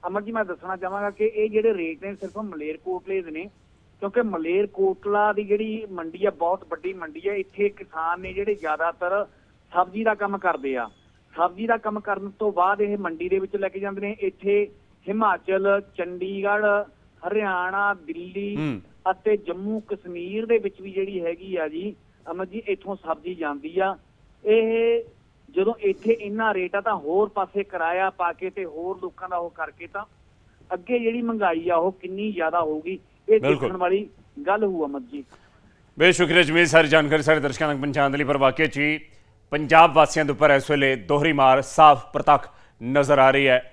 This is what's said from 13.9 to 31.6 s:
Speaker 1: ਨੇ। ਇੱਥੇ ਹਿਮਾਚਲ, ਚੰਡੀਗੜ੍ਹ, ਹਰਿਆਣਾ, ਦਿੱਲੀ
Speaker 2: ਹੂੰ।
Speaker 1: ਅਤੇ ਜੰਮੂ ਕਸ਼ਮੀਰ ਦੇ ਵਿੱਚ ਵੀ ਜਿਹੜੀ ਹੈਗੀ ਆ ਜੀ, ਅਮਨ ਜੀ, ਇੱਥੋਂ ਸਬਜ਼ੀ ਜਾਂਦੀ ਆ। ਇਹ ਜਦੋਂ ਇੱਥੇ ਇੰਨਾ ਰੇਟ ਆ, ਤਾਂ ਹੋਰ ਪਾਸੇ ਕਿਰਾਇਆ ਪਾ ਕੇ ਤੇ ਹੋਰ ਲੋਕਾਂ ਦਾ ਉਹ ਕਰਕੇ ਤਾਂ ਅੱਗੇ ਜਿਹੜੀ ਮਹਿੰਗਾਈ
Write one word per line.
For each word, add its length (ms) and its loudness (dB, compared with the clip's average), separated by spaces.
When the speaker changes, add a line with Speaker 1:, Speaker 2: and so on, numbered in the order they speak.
Speaker 1:
ਨੇ। 200 -6
ਇੱਥੇ 360 -2
ਹਿਮਾਚਲ, 760 0
ਚੰਡੀਗੜ੍ਹ, 680 -4
ਹਰਿਆਣਾ, 600 -2
ਦਿੱਲੀ 500 -8
Speaker 2:
ਹੂੰ। 240 -4
Speaker 1:
ਅਤੇ 260 0
ਜੰਮੂ 440 -6
ਕਸ਼ਮੀਰ 680 -10
ਦੇ 120 2
ਵਿੱਚ 220 -6
ਵੀ 120 -16
ਜਿਹੜੀ 320 -6
ਹੈਗੀ 320 -8
ਆ 120 -4
ਜੀ, 260 -10
ਅਮਨ 160 -8
ਜੀ, 200 -12
ਇੱਥੋਂ 300 -8
ਸਬਜ਼ੀ 380 -8
ਜਾਂਦੀ 440 -8
ਆ। 180 -2
ਇਹ 580 2
ਜਦੋਂ 300 0
ਇੱਥੇ 400 0
ਇੰਨਾ 340 -2
ਰੇਟ 220 -4
ਆ, 40 0
ਤਾਂ 160 -2
ਹੋਰ 320 0
ਪਾਸੇ 360 -4
ਕਿਰਾਇਆ 460 -2
ਪਾ 220 -4
ਕੇ 180 -8
ਤੇ 140 -10
ਹੋਰ 380 -8
ਲੋਕਾਂ 260 -12
ਦਾ 80 -6
ਉਹ 140 -6
ਕਰਕੇ 360 -12
ਤਾਂ 180 -12
ਅੱਗੇ 240 -2
ਜਿਹੜੀ 240 -2
ਮਹਿੰਗਾਈ 460 -2